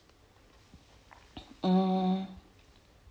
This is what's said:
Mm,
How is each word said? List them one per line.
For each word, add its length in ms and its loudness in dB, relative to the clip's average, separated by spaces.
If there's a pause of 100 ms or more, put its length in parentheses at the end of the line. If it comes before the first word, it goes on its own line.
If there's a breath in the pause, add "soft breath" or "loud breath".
(1600)
Mm, 640 2 (880)